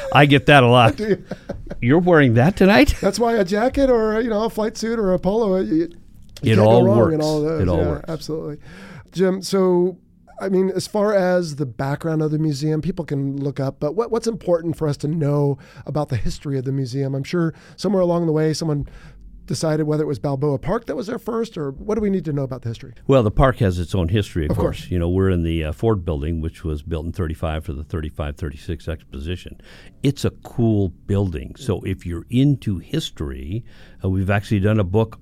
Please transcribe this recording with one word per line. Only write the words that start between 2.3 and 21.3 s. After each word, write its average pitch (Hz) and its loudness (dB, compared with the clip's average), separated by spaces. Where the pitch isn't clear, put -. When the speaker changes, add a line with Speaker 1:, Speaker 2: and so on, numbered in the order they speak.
Speaker 1:
that 131 4
tonight?" 214 6
Speaker 2:
That's 202 0
why 233 0
a 202 2
jacket 247 0
or, 220 2
you 247 -2
know, 214 0
a 220 -2
flight 214 -4
suit 226 -4
or 190 2
a 175 0
polo, 196 0
you, 208 -2
you 160 2
Speaker 1:
It 113 2
Speaker 2:
can't 98 6
Speaker 1:
all 113 8
Speaker 2:
go 117 6
wrong 117 6
in 151 0
Speaker 1:
works. 151 0
Speaker 2:
all 156 2
those. 156 -2
Speaker 1:
It 90 2
all 85 2
Speaker 2:
Yeah, 87 0
Speaker 1:
works. - -6
Speaker 2:
absolutely. 156 -8
Jim, 185 0
so, 185 2
I 196 -4
mean, 190 2
as 185 -4
far 214 0
as 180 2
the 147 -2
background 143 -2
of 156 0
the 151 0
museum, 156 0
people 175 -4
can 139 -4
look 139 -4
up, 135 -4
but 147 -2
what, 226 -2
what's 226 -2
important 170 -2
for 160 -2
us 143 -2
to 143 -4
know 147 0
about 147 -4
the 127 -2
history 139 -4
of 127 -4
the 135 -4
museum? 135 -4
I'm 135 -4
sure 165 -2
somewhere 190 0
along 175 2
the 160 2
way, 156 2
someone 151 -4
decided 156 -2
whether 151 0
it - 0
was 143 -4
Balboa 139 -2
Park 214 -4
that 277 -6
was 226 -6
there 233 -6
first, 226 -6